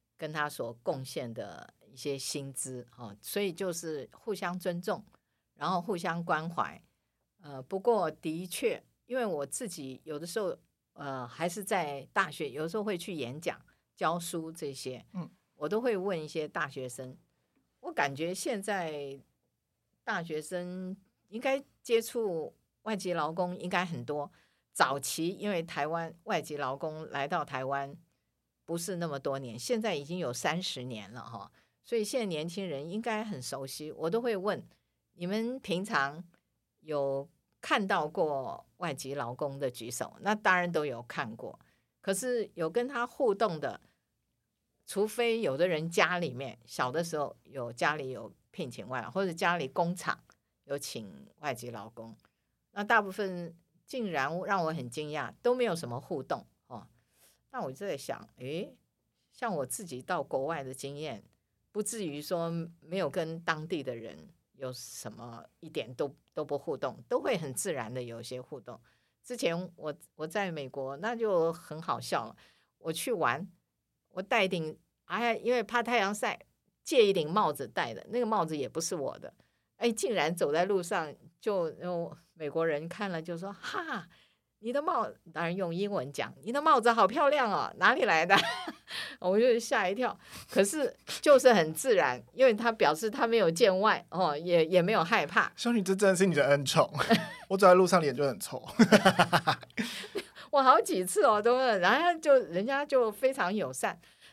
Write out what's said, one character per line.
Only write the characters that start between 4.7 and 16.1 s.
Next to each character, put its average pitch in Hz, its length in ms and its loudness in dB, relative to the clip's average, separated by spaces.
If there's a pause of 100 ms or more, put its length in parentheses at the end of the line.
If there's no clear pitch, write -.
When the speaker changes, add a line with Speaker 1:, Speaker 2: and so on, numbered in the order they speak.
Speaker 1:
重， 180 220 -4 (500)
然 151 160 -4
后 185 100 0
互 190 160 -4
相 170 280 -4
关 165 260 -2
怀。 95 320 -4 (600)
呃， 143 200 -12
不 190 180 -6
过 196 300 4
的 165 380 -6
确， 208 340 -2 (240)
因 247 100 -6
为 247 100 0
我 151 200 -2
自 220 220 -8
己 131 360 -12
有 151 140 -8
的 160 80 -10
时 170 140 -6
候， 185 180 -2 (360)
呃， 135 340 -8
还 160 200 -4
是 190 160 -6
在 147 480 -4
大 185 200 0
学， 147 180 -6
有 143 140 -6
的 165 60 -4
时 170 80 -6
候 214 60 -2
会 202 140 -2
去 170 160 -10
演 139 260 -6
讲、 - 200 -6 (360)
教 170 240 0
书 170 320 -6
这 147 220 -6
些， 127 400 -10
Speaker 2:
嗯。 180 160 -8 (260)
Speaker 1:
我 151 140 -4
都 208 100 0
会 240 160 0
问 185 240 -2